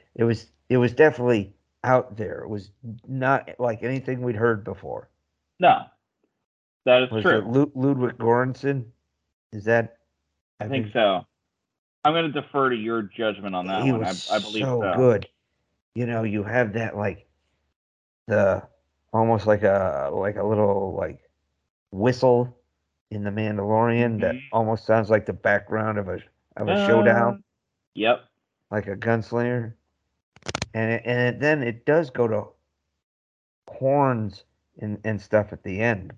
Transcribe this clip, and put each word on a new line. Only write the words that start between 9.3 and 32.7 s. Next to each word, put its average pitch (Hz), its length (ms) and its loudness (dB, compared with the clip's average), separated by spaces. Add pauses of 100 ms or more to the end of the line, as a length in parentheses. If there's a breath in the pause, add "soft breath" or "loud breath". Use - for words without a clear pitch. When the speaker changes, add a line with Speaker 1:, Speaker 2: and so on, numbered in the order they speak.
Speaker 1:
Is 107 120 -10
that? 113 340 2 (600)
Speaker 2:
I 107 80 -8
think 120 180 -4
Speaker 1:
think 104 80 -14
Speaker 2:
so. 98 320 2 (800)
I'm 151 80 4
gonna 165 180 0
defer 135 380 0
to 123 60 0
your 113 280 -4
judgment 101 520 -6
on 90 120 -4
that 95 160 -2
Speaker 1:
He 131 80 2
Speaker 2:
one. 113 100 0
Speaker 1:
was 95 300 -6
Speaker 2:
I, 107 60 2
I - 20 0
believe 107 240 -6
Speaker 1:
so 127 180 -2
Speaker 2:
so. 95 140 0
Speaker 1:
good. 117 320 4 (680)
You 120 100 -4
know, 117 180 -4
you 107 200 -4
have 110 300 -2
that, 113 220 -6
like, 101 320 -6 (1000)
the, 101 360 2 (480)
almost 113 360 2
like 107 160 4
a, 92 500 2
like 98 240 -4
a 98 60 -4
little, 101 540 0
like, 90 220 -6 (720)
whistle 123 680 0 (540)
in 107 120 -8
The 101 80 -6
Mandalorian 110 920 0
that 110 140 0
Speaker 2:
Mm-hmm. 131 180 -16
Speaker 1:
almost 110 320 -2
sounds 110 240 2
like 107 160 2
the 104 80 -6
background 107 640 -2
of 101 100 -4
a, 92 120 -6 (360)
of 107 140 -4
a - 40 2
Speaker 2:
Uh, 202 140 0
Speaker 1:
showdown. 117 560 2 (520)
Speaker 2:
yep. 110 300 0 (460)
Speaker 1:
Like 101 160 -4
a 98 80 -6
gunslinger. 117 800 -2 (1000)
And 110 200 0
it, 117 100 -2
and 123 160 0 (160)
it, 107 60 -10
then 147 220 2
it 117 220 -6
does 151 260 2
go 120 180 0
to 104 180 -4 (1200)